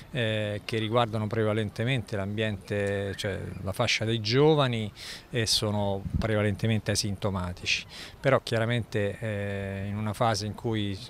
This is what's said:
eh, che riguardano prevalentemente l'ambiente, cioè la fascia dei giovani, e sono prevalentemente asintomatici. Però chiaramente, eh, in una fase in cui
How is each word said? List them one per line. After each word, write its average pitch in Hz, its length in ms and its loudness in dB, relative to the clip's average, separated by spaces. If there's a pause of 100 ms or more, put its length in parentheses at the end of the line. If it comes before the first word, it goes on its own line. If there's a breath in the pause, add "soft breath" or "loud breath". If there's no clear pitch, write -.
(100 loud breath)
eh, 107 560 -2
che 117 100 -2
riguardano 110 500 2
prevalentemente 110 880 0
l'ambiente, 101 1040 -2
cioè 95 240 -2 (220)
la 95 100 -2
fascia - 320 0
dei 113 160 0
giovani, 123 720 4 (380 loud breath)
e 113 160 2
sono 101 560 2 (160)
prevalentemente 107 720 2
asintomatici. 95 960 -2 (340 loud breath)
Però 131 220 4
chiaramente, 110 760 0
eh, 101 720 -4
in 101 80 -4
una 107 160 -2
fase 107 320 2
in 104 100 -4
cui 104 440 -2 (100)